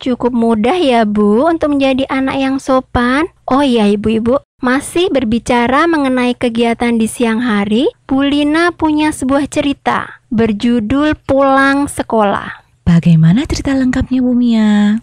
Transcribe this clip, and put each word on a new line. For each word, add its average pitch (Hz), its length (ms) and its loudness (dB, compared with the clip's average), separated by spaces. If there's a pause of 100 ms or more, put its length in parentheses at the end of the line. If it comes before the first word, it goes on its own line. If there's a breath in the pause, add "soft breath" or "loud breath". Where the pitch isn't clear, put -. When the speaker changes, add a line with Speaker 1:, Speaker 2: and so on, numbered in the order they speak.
Speaker 1:
cukup 247 320 -2
mudah 233 480 0
ya, 240 240 2
Bu, 208 400 2
untuk 320 320 0
menjadi 269 320 0
anak 269 320 -4
yang 269 160 -2
sopan. 262 720 -2 (160)
Oh 262 160 0
iya, 233 240 2
Ibu-ibu, 220 560 0 (240)
masih 285 480 -2
berbicara 240 720 0
mengenai 262 480 0
kegiatan 233 640 -2
di 226 80 0
siang 226 400 -2
hari, 214 480 0 (160)
Bu 269 160 0
Lina 294 480 0
punya 302 400 0
sebuah 277 400 -2
cerita - 800 -4
berjudul 240 960 0
Pulang 277 560 2
Sekolah. - 800 -4 (240)
Speaker 2:
Bagaimana 170 560 4
cerita 277 320 -4
lengkapnya, 254 480 0
Bu 247 80 0
Mia? 214 720 2